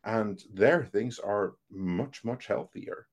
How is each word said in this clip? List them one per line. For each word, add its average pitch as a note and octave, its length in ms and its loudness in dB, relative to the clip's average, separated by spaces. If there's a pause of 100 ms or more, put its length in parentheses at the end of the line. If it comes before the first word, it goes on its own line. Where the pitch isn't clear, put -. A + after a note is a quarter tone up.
And G#2+ 380 0 (100)
there C3 320 6
things A#2 340 -2
are G2+ 360 -2 (160)
much, F#2+ 540 -2
much B2 220 -6
healthier. - 680 -6